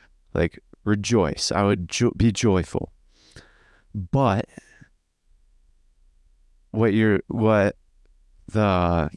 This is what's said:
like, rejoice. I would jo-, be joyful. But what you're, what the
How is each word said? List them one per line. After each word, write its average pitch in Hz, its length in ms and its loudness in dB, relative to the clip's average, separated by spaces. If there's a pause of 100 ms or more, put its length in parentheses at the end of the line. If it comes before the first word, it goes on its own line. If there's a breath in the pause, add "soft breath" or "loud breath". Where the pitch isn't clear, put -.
(360 soft breath)
like, - 240 -2 (240)
rejoice. 104 680 0
I 101 120 0
would 95 260 0
jo-, - 260 0
be 110 160 2
joyful. 95 600 -2 (1040 soft breath)
But 104 500 0 (2250 loud breath)
what 110 240 0
you're, 107 340 2
what 110 480 0 (720)
the 90 680 0